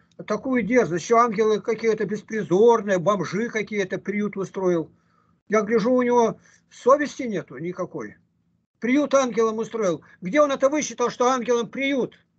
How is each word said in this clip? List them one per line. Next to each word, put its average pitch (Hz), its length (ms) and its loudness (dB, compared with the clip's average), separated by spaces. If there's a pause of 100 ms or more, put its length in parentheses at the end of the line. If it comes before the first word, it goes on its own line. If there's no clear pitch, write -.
(280)
Такую 247 340 -2
дерзость. 180 440 0
Ещё 233 120 2
ангелы 214 440 2
какие-то 220 440 -2
беспризорные, 202 920 2
бомжи 190 500 -2
какие-то 208 480 -4
«Приют» 202 400 -6
устроил. 180 540 -2 (580)
Я 214 120 2
гляжу, 220 320 0
у 254 100 2
него 240 360 2 (300)
совести 277 540 0
нету 175 340 -8
никакой. 156 600 -10 (640)
Приют 269 360 2
ангелам 226 420 0
устроил. 214 460 -4 (180)
Где 190 200 0
он 285 100 4
это 269 180 2
высчитал, 247 400 -2
что 247 200 0
ангелам 240 380 0
приют? 262 520 -4 (200)